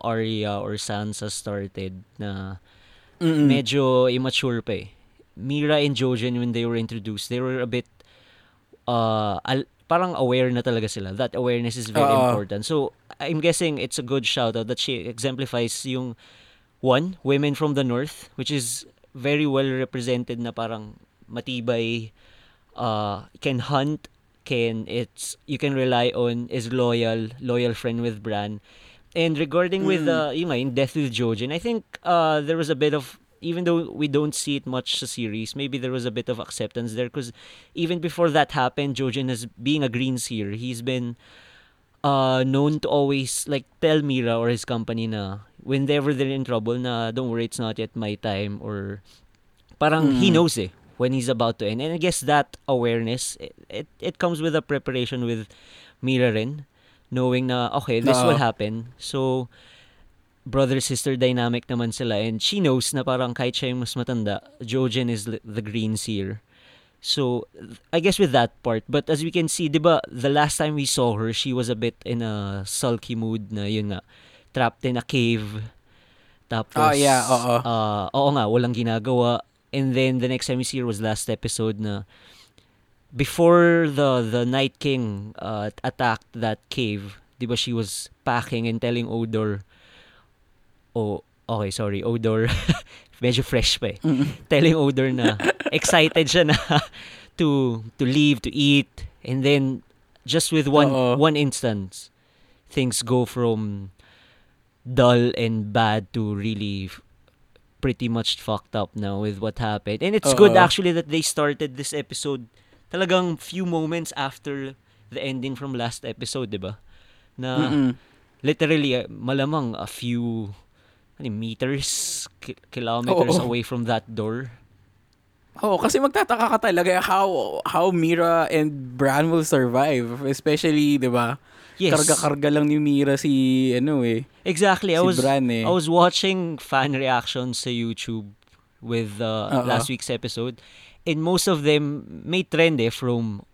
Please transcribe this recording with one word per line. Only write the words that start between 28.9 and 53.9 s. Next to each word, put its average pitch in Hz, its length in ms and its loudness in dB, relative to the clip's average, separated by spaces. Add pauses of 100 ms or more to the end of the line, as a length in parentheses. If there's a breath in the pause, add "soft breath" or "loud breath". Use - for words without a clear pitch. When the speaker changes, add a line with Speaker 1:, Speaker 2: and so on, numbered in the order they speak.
Speaker 1:
And 165 220 0
regarding 175 480 0
with, 185 220 2
Speaker 2:
Mm. 143 60 2
Speaker 1:
uh, 156 200 0
yung 165 180 -2
nga, 135 60 0
in 131 180 -2
Death 135 220 0
with 143 160 0
Jojen, 117 400 -2
I 160 60 -4
think, 226 260 -4 (200)
uh, 160 360 2
there 151 160 0
was 160 140 -2
a 156 60 -8
bit 147 180 2
of, 139 240 -6 (220)
even 170 240 -4
though 170 260 0
we 147 160 -4
don't 147 300 0
see - 200 -4
it 135 120 -8
much 127 320 -4
sa 131 80 -8
series, 110 480 -6
maybe 139 240 -4
there 127 100 -4
was 127 140 -4
a 123 80 -4
bit 117 160 -6
of 120 100 -4
acceptance 113 560 -6
there 123 140 -2
'cause 120 240 -8 (420 loud breath)
even 175 240 -2
before 170 320 0
that 147 220 2
happened, 139 440 -2
Jojen 131 320 -2
has, 120 200 -6 (120)
being 147 220 0
a 135 100 0
Green 127 280 -2
Seer, 107 320 -6
he's 117 320 -8
been, 123 320 -4 (880 soft breath)
uh, 131 420 2
known 143 340 2
to - 80 -4
always, 139 600 0
like, 139 160 -2 (160)
tell 156 240 4
Mira 127 340 0
or 117 100 0
his 120 160 -2
company 113 440 -4
na 101 340 -6 (160)
whenever 139 560 0
they're 135 180 -2
in 135 140 -4
trouble 117 320 -2
na, 117 320 -2
"Don't 123 220 -4
worry, 117 160 -2
it's - 100 -10
not 110 220 -4
yet 110 160 -6
my 107 240 -4
time," 101 420 -4
or 98 380 -8 (800 soft breath)
parang 147 420 4
he 196 80 6
Speaker 2:
Mm. 170 80 6
Speaker 1:
knows 170 180 2
eh 92 140 -4 (260)
when 127 160 0
he's 127 160 -2
about 117 320 0
to 110 80 -4
end. 110 160 -4
And 160 80 -4
I 175 80 -4
guess 175 240 0
that 143 320 2 (120)
awareness, 117 720 0
it, - 120 -14 (160)
it, 123 180 -10 (140)